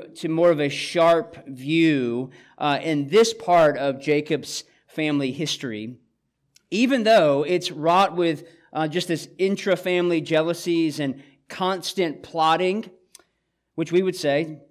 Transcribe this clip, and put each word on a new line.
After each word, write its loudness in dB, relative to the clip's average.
to -6
more 4
of 2
a 0
sharp 0
view, 0
uh, 0
in -2
this 6
part 4
of -4
Jacob's -2
family -2
history, -8
even 0
though 4
it's -2
wrought 2
with, -2
uh, -2
just -4
this -6
intra-family 0
jealousies -2
and -6
constant -4
plotting, 0
which -6
we 4
would -2
say, -2